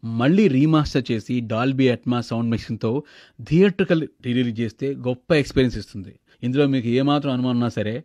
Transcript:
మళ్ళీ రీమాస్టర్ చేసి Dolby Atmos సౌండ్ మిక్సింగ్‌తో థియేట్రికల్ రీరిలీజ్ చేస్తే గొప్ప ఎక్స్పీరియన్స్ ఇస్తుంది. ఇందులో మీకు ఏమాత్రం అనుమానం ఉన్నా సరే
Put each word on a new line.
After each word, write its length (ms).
మళ్ళీ 440
రీమాస్టర్ 560
చేసి 380
Dolby 480
Atmos 320
సౌండ్ 300
మిక్సింగ్‌తో 400
థియేట్రికల్ 640
రీరిలీజ్ 360
చేస్తే 360
గొప్ప 380
ఎక్స్పీరియన్స్ 440
ఇస్తుంది. 360
ఇందులో 240
మీకు 200
ఏమాత్రం 460
అనుమానం 220
ఉన్నా 140
సరే 360